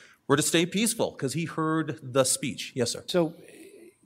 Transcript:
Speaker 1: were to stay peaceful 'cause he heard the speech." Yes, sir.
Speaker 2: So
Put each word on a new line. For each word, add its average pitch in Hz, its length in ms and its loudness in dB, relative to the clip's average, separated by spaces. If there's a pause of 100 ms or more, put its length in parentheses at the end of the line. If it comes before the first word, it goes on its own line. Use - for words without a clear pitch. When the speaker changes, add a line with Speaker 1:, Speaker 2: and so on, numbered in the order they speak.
(280)
Speaker 1:
were 135 80 6
to 147 80 4
stay 170 220 4
peaceful 190 480 0
'cause 131 220 -4
he 165 100 -2
heard 156 580 -2
the 131 220 2
speech." - 500 -4
Yes, 117 160 0
sir. - 160 -10
Speaker 2:
So 165 260 2 (720)